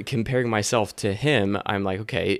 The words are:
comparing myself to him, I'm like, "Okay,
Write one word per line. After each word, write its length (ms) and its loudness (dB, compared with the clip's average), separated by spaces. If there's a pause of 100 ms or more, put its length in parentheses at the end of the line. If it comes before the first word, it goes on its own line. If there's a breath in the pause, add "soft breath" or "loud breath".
comparing 440 -2
myself 480 2
to 160 0
him, 520 2
I'm 200 0
like, 160 -2
"Okay, 380 -2